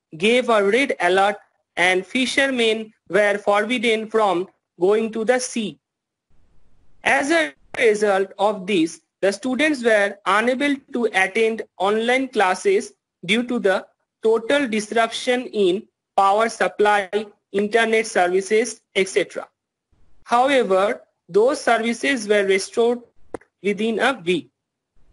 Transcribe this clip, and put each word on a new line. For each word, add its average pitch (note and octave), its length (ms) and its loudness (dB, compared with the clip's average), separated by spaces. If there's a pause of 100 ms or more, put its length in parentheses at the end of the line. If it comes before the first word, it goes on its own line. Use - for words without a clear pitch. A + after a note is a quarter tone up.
(160)
gave A3 320 2
a A3 160 4
red A#3 360 0
alert F#3+ 360 2 (400)
and F#3 300 0
fishermen A#3+ 840 -2 (160)
were G3+ 300 2
forbidden G#3+ 680 0
from G3 380 0 (320)
going G#3 320 0
to A3 140 -6
the B3 160 2
sea. G#3+ 400 -8 (1200)
As C#4 300 0
a D#4 200 0 (240)
result G#3 520 2 (100)
of G3 300 -2
this, E3+ 320 0 (200)
the G3 120 2
students B3+ 500 -2
were G#3 340 2 (100)
unable B3 500 0 (160)
to A#3+ 200 0
attend G#3+ 500 0 (140)
online A3+ 520 0
classes G3 640 0 (320)
due G#3+ 240 0
to A#3+ 100 -4
the G3 260 0 (380)
total A3+ 460 0
disruption A3+ 760 -2
in G3+ 360 0 (340)
power G3+ 320 4
supply, G#3 600 0 (440)
internet A3 540 0
services, G3 720 0 (140)
et F#3+ 140 0
cetera. - 400 -4 (760)
However, A#3+ 800 0 (260)
those A3+ 320 2
services A#3 680 -2
were G#3 160 2
restored A3+ 560 0 (600)
within G#3 360 -2
a A#3+ 140 0 (120)
week. E3+ 260 -4 (640)